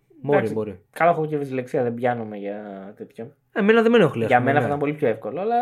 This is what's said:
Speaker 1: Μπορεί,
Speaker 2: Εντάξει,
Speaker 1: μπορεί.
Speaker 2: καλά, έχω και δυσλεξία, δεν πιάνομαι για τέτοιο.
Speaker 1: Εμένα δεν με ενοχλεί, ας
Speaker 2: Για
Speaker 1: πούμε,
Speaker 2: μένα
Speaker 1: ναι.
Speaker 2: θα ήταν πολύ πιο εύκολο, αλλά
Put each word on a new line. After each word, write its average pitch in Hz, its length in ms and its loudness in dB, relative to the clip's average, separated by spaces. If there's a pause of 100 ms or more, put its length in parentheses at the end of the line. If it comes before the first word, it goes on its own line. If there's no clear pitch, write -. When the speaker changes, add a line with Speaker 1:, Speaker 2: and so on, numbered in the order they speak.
(220)
Speaker 1:
Μπορεί, 139 140 0
Speaker 2:
Εντάξει, 110 180 0
Speaker 1:
μπορεί. 107 260 -8 (100)
Speaker 2:
καλά, 165 200 4
έχω 160 160 0
και 151 120 -4
δυσλεξία, 131 440 -4
δεν 120 120 -2
πιάνομαι 117 420 -4
για 101 600 -10
τέτοιο. 117 360 -16 (200)
Speaker 1:
Εμένα 220 300 4
δεν 226 80 4
με 240 60 4
ενοχλεί, 139 260 4
ας 110 60 -2
Speaker 2:
Για 123 100 6
Speaker 1:
πούμε, 127 140 2
Speaker 2:
μένα 143 60 4
Speaker 1:
ναι. - 60 4
Speaker 2:
θα - 100 -2
ήταν 143 40 -4
πολύ 143 200 -2
πιο 131 100 2
εύκολο, 120 320 -4
αλλά 226 220 -2